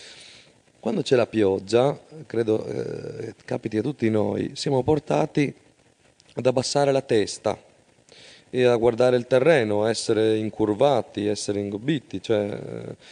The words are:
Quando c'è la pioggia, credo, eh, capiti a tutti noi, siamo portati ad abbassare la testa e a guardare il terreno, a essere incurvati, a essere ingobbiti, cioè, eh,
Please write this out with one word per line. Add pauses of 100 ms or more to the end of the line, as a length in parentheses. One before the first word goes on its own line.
(800)
Quando
c'è
la
pioggia, (280)
credo,
eh, (100)
capiti
a
tutti
noi,
siamo
portati (840)
ad
abbassare
la
testa (840)
e
a
guardare
il
terreno,
a
essere
incurvati,
a
essere
ingobbiti,
cioè,
eh, (160)